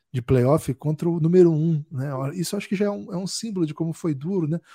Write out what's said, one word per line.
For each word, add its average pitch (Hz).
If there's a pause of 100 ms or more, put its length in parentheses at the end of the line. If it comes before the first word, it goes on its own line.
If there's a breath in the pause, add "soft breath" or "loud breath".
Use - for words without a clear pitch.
(120)
de 123
playoff 131
contra 156
o 170
número 170
um, 156
né? 139 (240)
Isso 185
acho 202
que 208
já 202
é 202
um, 202
é 175
um 190
símbolo 185
de 151
como 165
foi 156
duro, 160
né? 165 (180 loud breath)